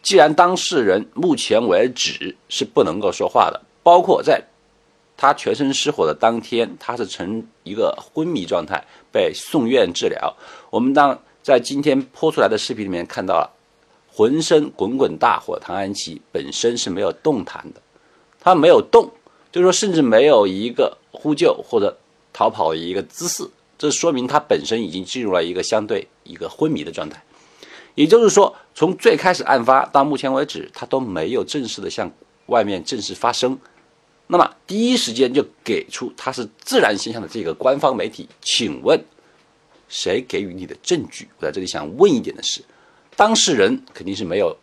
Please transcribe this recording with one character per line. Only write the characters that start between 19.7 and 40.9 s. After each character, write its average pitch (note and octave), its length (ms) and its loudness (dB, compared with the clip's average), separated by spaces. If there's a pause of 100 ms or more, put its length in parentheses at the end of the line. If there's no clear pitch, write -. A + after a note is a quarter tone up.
甚 F#3 220 0
至 D#3+ 80 2
没 A#2 240 6
有 A#2 220 6
一 G2 240 -4
个 A#2+ 260 -2 (140)
呼 D3+ 240 -4
救 E3 180 2 (160)
或 A#2 100 0
者 G2 160 0 (380)
逃 A2 160 0
跑 F#2 220 -2
的 D#2+ 80 -4
一 E2+ 160 -8
个 F#2+ 80 -4
姿 E3 260 -10
势， - 180 -8 (300)
这 D3+ 140 -2
说 E3 200 0
明 B2+ 160 -4
他 C#3+ 140 0
本 D2+ 240 -2
身 A2 180 -4
已 F#2 60 -6
经 F2+ 160 -8
进 B2 180 -8
入 G2+ 100 -2
了 F2 120 2
一 F2 80 -6
个 F2+ 100 -4
相 G#2+ 240 -2
对 G#2 220 -4 (160)
一 - 100 -20
个 E2 140 -12
昏 D#3 220 -2
迷 C3+ 120 -4
的 E2 80 -10
状 D#2+ 200 -10
态。 - 120 -20 (720)
也 D3 120 4
就 A3+ 160 6
是 G#3 80 6
说， - 260 2 (180)
从 F3 220 0
最 A3 220 2
开 F3+ 160 2
始 F3+ 80 -6
案 C3 200 2
发 C3 220 4
到 C#3 180 2
目 C#3+ 140 0
前 C3+ 160 -4
为 C#3 140 -2
止， - 260 -12
他 - 140 -16
都 C3+ 120 -2
没 G2 340 -4
有 G#2+ 120 -2
正 C3 240 -6
式 G#2 140 -12
的 F2+ 80 -8
向 F#2 200 -8 (360)
外 A#2 180 2
面 F#2+ 180 -4
正 B2 200 -8
式 F#2+ 120 -10
发 A#2 160 0
声。 C3 280 -2 (760)
那 F3 60 2
么 - 100 4 (160)
第 A3 240 -2
一 B3+ 80 2
时 E3 160 -4
间 B2+ 220 0
就 C#3+ 100 2 (200)
给 F#2+ 240 -4
出 - 280 -12
他 - 140 -8
是 A#2+ 180 -10 (120)
自 C4 180 0
然 G#2+ 180 2
现 A2+ 160 -8
象 A2+ 80 -8
的 F2+ 60 -10
这 G#2+ 160 -10
个 E2 100 -4
官 C3 280 0
方 C3+ 160 0
媒 G2 120 -4
体， - 200 -16 (120)
请 D2+ 400 -4
问 B2 240 2 (840)
谁 G#2 400 -4
给 F#2+ 120 -6
予 F#2 140 -10
你 F#2 100 -14
的 - 200 -16
证 D#3 260 -2